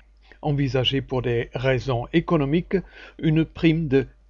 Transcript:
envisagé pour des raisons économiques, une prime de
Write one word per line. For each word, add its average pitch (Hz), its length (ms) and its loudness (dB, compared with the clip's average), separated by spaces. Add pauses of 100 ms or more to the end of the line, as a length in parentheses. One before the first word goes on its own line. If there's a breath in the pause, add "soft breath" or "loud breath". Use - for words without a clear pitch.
(420 soft breath)
envisagé 135 580 0
pour 127 220 -4
des 117 320 -2
raisons 127 580 -2
économiques, 165 640 0 (420 loud breath)
une 160 260 2
prime 160 440 0
de 131 180 2 (240)